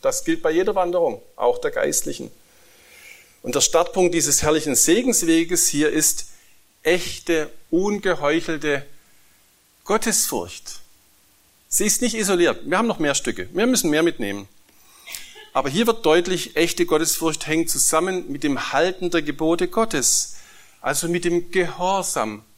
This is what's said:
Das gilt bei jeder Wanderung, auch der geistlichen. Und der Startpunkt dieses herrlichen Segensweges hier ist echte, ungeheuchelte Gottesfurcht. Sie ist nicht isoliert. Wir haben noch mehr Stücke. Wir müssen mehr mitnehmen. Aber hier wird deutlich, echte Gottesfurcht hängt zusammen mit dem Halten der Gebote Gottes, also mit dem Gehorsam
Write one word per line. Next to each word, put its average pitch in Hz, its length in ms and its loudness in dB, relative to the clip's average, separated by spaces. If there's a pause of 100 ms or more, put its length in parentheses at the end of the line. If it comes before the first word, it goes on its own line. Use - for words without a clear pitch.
Das - 240 -2
gilt 165 180 0
bei 160 100 2
jeder 190 240 2
Wanderung, 175 440 0 (140)
auch - 260 2
der - 120 -4
geistlichen. - 580 -2 (1120)
Und 123 140 -4
der 139 60 2
Startpunkt 175 520 2
dieses 147 280 2
herrlichen 151 340 2
Segensweges 170 920 2
hier 147 240 2
ist - 360 0 (580)
echte, 165 680 -2 (200)
ungeheuchelte 160 1160 0 (960)
Gottesfurcht. - 1000 -2 (880)
Sie - 180 0
ist 202 140 0
nicht 233 140 0
isoliert. 180 460 2 (100)
Wir 180 80 2
haben 226 80 2
noch 214 140 -2
mehr 143 160 2
Stücke. 107 360 -4
Wir 202 140 0
müssen 220 240 2
mehr 156 140 4
mitnehmen. 101 440 -4 (1040)
Aber 135 160 0
hier 202 200 0
wird 233 180 0
deutlich, 175 480 2
echte 170 320 0
Gottesfurcht 160 600 0
hängt 160 220 0
zusammen 175 600 0
mit 139 140 -8
dem 143 280 -2
Halten 175 380 0
der 170 120 0
Gebote 160 440 0
Gottes, - 680 0 (440)
also 147 280 -2
mit 175 160 -2
dem 170 260 0
Gehorsam 175 920 -2 (120)